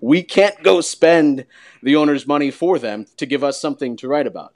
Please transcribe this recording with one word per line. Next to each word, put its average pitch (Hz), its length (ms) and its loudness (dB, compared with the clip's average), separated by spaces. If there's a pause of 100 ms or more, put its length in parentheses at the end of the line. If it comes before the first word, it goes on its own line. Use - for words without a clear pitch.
we 147 200 0
can't 196 400 0
go 180 200 4
spend 156 640 2 (340)
the 135 140 2
owner's 147 320 0
money 143 240 0
for 175 260 -2
them 107 300 -8 (100)
to 156 80 -6
give 131 180 -4
us 139 160 -4
something 135 380 -6
to 131 100 -14
write 143 200 -2
about, 87 280 -14